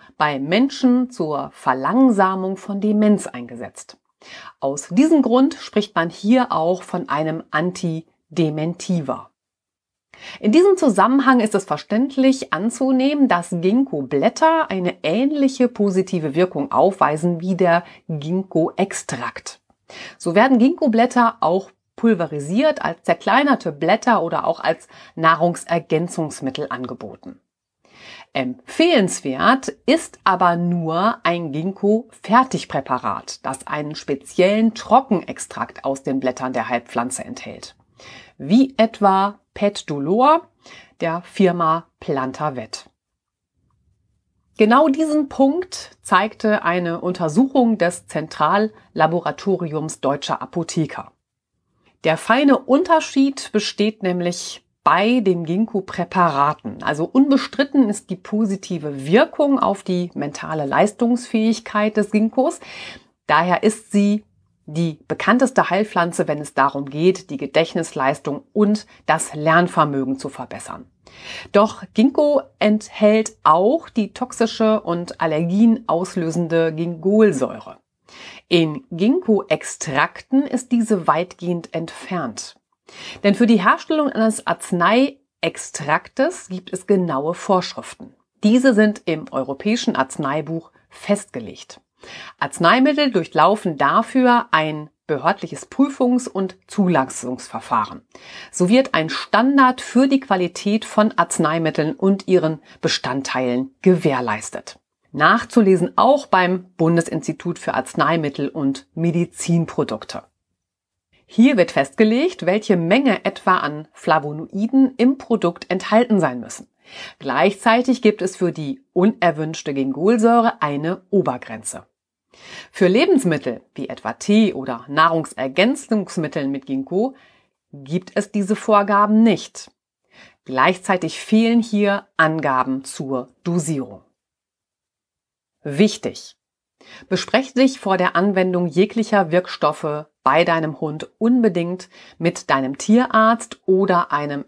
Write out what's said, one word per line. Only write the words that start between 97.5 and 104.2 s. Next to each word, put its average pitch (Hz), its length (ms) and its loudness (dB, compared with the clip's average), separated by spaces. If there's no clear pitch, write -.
So 180 180 0
wird 262 260 2
ein 160 160 0
Standard 254 720 2
für 269 280 2
die 269 120 2
Qualität 196 640 -2
von 214 280 0
Arzneimitteln 156 800 0
und 196 340 0
ihren 160 340 2
Bestandteilen 131 1000 -4
gewährleistet. 127 960 -2